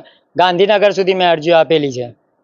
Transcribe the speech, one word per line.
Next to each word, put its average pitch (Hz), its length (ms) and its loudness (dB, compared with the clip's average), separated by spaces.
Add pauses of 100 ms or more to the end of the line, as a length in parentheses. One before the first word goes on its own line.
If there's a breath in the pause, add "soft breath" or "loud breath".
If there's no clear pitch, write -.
(360 soft breath)
ગાંધીનગર 185 540 2
સુધી 190 240 -2
મેં 185 160 0
અરજીઓ 165 260 0
આપેલી 160 360 0
છે 123 140 -10 (380)